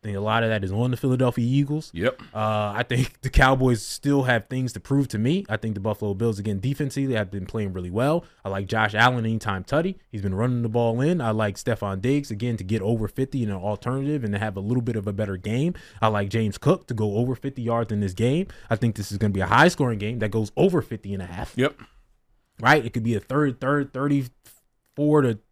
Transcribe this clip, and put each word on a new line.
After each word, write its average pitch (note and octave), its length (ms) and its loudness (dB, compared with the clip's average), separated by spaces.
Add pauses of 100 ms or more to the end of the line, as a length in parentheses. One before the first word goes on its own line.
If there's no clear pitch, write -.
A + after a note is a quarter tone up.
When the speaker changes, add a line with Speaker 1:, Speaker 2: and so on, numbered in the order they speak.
Speaker 1:
I A2 40 -8
think G2+ 100 -4
a G2 40 -2
lot A2 200 2
of A2+ 80 2
that G#2+ 140 0
is F#2+ 80 -4
on A#2 180 0
the A#2+ 80 -2
Philadelphia B2+ 500 2
Eagles. C#3+ 460 0
Speaker 2:
Yep. G2 260 -2 (140)
Speaker 1:
Uh, G#2+ 420 0
I A2+ 140 -2
think B2 320 -2
the C3 80 -6
Cowboys C3 560 6
still C#3+ 380 0
have B2 240 2
things B2+ 260 -4
to G2+ 60 -10
prove C#3 300 0
to G#2+ 100 -2
me. E3 280 0
I A2 100 -2
think A2 180 -4
the G2+ 40 -6
Buffalo G#2 360 -2
Bills, A2 240 -2
again, G2+ 200 -4
defensively C#3 540 -2
have G#2 160 -2
been F#2+ 160 -8
playing G2+ 280 -4
really F2+ 180 -8
well. C#3+ 340 0 (180)
I G2 60 -6
like G2 160 -4
Josh A2 300 0
Allen A#2+ 300 4
anytime G#2+ 380 -2
tutty. E3+ 340 -2 (120)
He's G2+ 140 -8
been F#2+ 100 -2
running A#2+ 300 0
the A2+ 60 -2
ball A#2 320 0
in. E3 200 2
I A#2 80 -2
like G#2+ 260 0
Stefon G2 460 -4
Diggs, C#3 300 0
again, A2+ 260 -4
to G2+ 60 -6
get G2+ 180 0
over A2 260 0
fifty C3 360 -2
in G#2 80 -2
an F#2+ 60 -4
alternative B2+ 680 -4
and G#2 100 -2
to G2+ 60 -2
have G#2 180 -4
a - 20 -6
little A#2 220 0
bit A#2 140 -2
of G2+ 100 -4
a G#2 80 -4
better G2 240 -4
game. B2+ 380 -2 (260)
I A2 60 4
like G2+ 220 0
James A2 280 0
Cook F3+ 300 2
to B2 80 -4
go G#2+ 220 0
over B2 180 0
fifty C3+ 260 -8
yards A#2 300 0
in G#2 80 0
this F#2+ 160 -2
game. C3+ 320 2 (240)
I A2+ 60 0
think A2+ 180 0
this G2+ 160 -6
is G2+ 80 -4
gonna G#2 140 2
be F#2+ 80 0
a F#2 40 0
high-scoring A#2+ 540 4
game G#2+ 200 -4
that G#2+ 120 -2
goes A2 260 -2
over F3 240 4
fifty G2+ 320 -8
and F#2+ 80 -6
a F2+ 60 -10
half. E2+ 280 -10
Speaker 2:
Yep. C3 240 0 (800)
Speaker 1:
Right? A#2 240 6
It A2+ 100 -8
could A2+ 100 -2
be A#2 100 0
a G#2 60 0
third, C#3 420 -2
third, C#3 320 -2
thirty-four C#3+ 1300 -2
to A#2 180 2 (120)